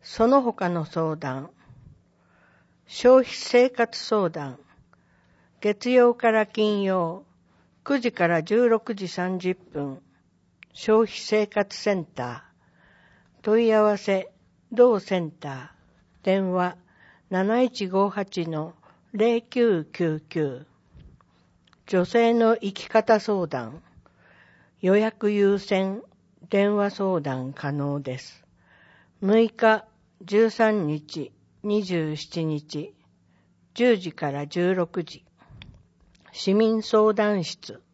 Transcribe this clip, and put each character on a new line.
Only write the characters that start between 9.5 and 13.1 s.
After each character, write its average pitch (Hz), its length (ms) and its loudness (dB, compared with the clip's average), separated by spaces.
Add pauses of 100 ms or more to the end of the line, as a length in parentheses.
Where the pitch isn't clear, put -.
分。 143 460 -12 (680)
消 220 300 0
費 214 160 -2
生 214 300 -2
活 202 280 -4
セ 208 200 -2
ン 175 100 -6
タ - 180 -10
ー。 - 1160 -18